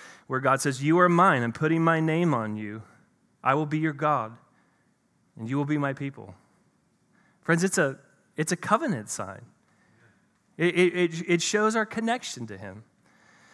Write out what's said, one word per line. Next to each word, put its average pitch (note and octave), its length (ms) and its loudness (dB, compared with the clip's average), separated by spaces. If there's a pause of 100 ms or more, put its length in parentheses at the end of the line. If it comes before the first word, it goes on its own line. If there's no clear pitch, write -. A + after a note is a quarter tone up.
(280)
where C3 100 -2
God C3 220 4
says, C3+ 220 -2
"You D#3+ 180 4
are F3+ 80 8
mine. E3+ 340 6
I'm A#2 100 -2
putting E3 300 0
my E3 160 2
name D#3+ 340 2
on A2 240 -2
you. G#2+ 260 -10 (600)
I C3 120 2
will D#3 120 0
be D3+ 120 -2
your D#3 140 -2
God, C3+ 440 -2 (1000)
and A2+ 120 -10
you C3 80 -4
will C#3+ 80 0
be D3 140 -2
my C#3 140 -2
people." C3 420 -12 (1080)
Friends, E3+ 220 2
it's F#3+ 140 0
a, C#3 200 0 (380)
it's D3+ 160 -4
a E3+ 40 0
covenant G3 540 -2
sign. G2 320 -10 (1120)
It, E3 180 0
it, F3 220 4
it, F3 320 -2
it F3 140 2
shows A3 340 0
our A3 100 0
connection A3+ 600 -6
to G#2 100 -12
him. G2+ 280 -14 (680)